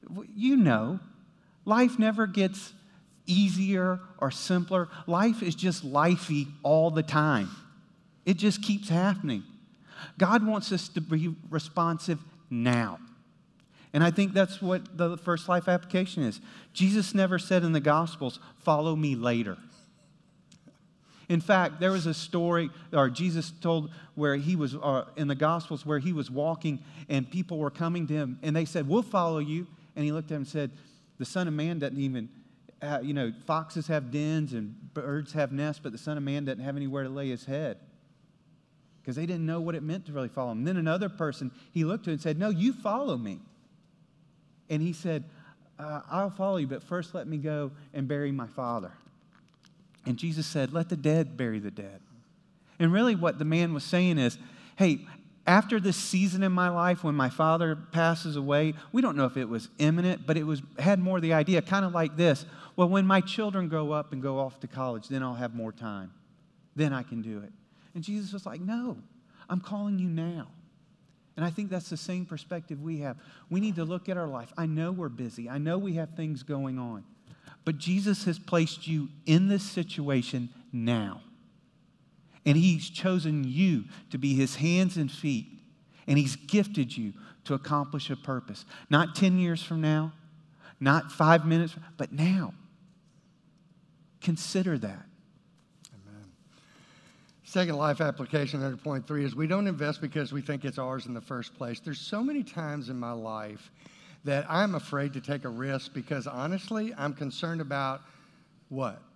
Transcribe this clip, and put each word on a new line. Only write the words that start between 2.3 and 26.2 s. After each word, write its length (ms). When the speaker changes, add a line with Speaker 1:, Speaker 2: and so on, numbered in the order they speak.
Speaker 1:
easier 720
or 120
simpler. 600
Life 360
is 120
just 280
lifey 640
all 280
the 120
time. 460
It 100
just 260
keeps 280
happening. 540
God 260
wants 280
us 180
to 100
be 340
responsive 680
now. 480
And 100
I 60
think 240
that's 260
what 380
the 180
First 320
Life 200
application 540
is. 200
Jesus 400
never 240
said 260
in 80
the 80
Gospels, 600
"Follow 360
me 220
later." 400
In 120
fact, 400
there 100
was 160
a 80
story, 560
or 180
Jesus 400
told 300
where 220
he 180
was, 220
uh, 300
in 100
the 80
Gospels, 500
where 140
he 140
was 180